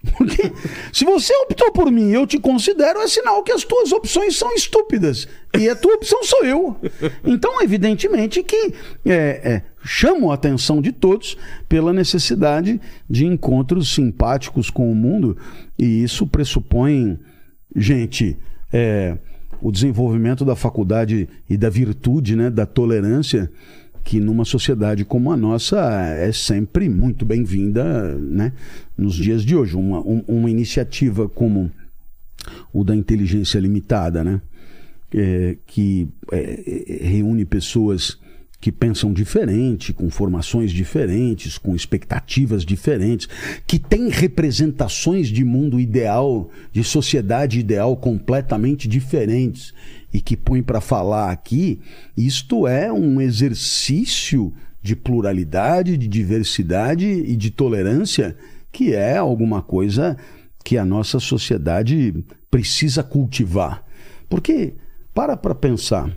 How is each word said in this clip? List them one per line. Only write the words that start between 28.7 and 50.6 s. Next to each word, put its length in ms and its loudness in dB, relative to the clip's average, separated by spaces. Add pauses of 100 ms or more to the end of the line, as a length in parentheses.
nos 180 0
dias 280 2
de 100 2
hoje. 220 2
Uma, 240 0
um, 260 0
uma 240 2
iniciativa 800 0
como 420 0 (1000)
o 140 0
da 100 2
inteligência 640 0
limitada, 640 0
né, 180 0 (720)
é, 520 0
que, 420 0 (240)
é, 60 -2 (640)
é, 60 -6
reúne 360 2
pessoas 760 0 (420)
que 120 0
pensam 420 0
diferente, 800 0
com 160 -2
formações 600 0
diferentes, 880 -2
com 160 -2
expectativas 920 -2
diferentes, 600 0 (400)
que 100 2
têm 320 2
representações 1160 0
de 160 0
mundo 360 2
ideal, 720 0 (220)
de 120 0
sociedade 760 0
ideal 360 0
completamente 920 0
diferentes, 840 -2 (380)
e 80 2
que 160 0
põe 280 2